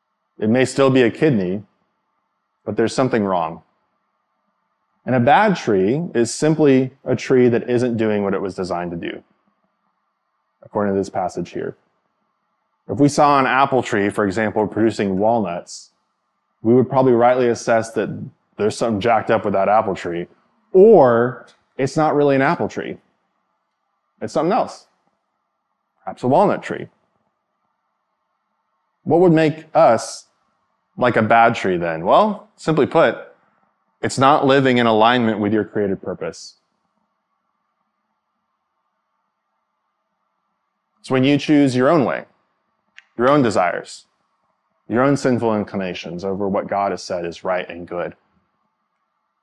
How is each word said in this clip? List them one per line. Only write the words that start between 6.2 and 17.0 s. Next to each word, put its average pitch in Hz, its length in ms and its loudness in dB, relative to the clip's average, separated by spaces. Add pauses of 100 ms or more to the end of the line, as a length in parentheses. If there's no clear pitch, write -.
simply 147 580 2 (140)
a 131 100 -2
tree 127 320 2
that 117 220 0
isn't 123 260 -2
doing 107 280 -2
what 98 100 -2
it 92 80 -4
was 92 120 -8
designed 87 380 -8
to 87 60 -10
do, 85 260 -12 (1400)
according 104 320 -4
to 98 60 0
this 95 100 -4
passage 90 420 -8
here. - 260 -10 (1080)
If 113 120 -6
we 143 80 4
saw 143 320 2
an 131 60 2
apple 127 360 0
tree, 101 280 -2
for 104 160 -2
example, 104 420 -2
producing 101 500 -2
walnuts, 101 760 -4 (720)
we 113 120 2
would 123 160 4
probably 131 240 2